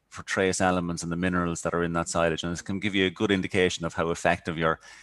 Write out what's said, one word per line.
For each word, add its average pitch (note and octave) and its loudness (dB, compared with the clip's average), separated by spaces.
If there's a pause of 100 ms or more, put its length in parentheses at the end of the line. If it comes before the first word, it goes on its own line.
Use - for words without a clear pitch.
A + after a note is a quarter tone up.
(100)
for - -14
trace F#2+ 0
elements F2 2
and E2+ -6
the E2+ -4
minerals F2 0
that E2+ -2
are E2+ 2
in E2+ -2
that E2 0
silage. E2+ 0
And E2+ -4
this D#2+ -8
can G2 -6
give F#2+ -4
you F#2+ 4
a F#2 2
good G2+ 0
indication F#2 0
of E2 -4
how E2 -2
effective E2+ 0
your, D#2+ 0 (240)